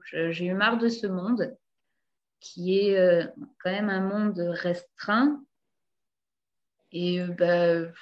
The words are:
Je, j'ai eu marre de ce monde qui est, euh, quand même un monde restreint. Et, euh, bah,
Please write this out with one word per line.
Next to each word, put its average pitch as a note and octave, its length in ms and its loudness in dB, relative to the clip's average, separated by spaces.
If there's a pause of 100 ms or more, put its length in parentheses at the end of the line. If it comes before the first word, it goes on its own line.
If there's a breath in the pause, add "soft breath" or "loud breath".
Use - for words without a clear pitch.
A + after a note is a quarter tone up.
Je, E3 260 -4
j'ai E3+ 140 -6
eu F#3 80 -2
marre A3 240 0
de A#3 120 2
ce A3+ 180 -6
monde F#3+ 480 -2 (840)
qui F#3 400 -2
est, G3 180 2
euh, F3 280 6 (340)
quand F#3 120 -4
même G#3 180 -2
un F#3+ 120 -2
monde G3 380 -2
restreint. F3+ 1040 -2 (1500)
Et, F3+ 300 -2
euh, F3+ 60 -4
bah, F3 640 2 (100)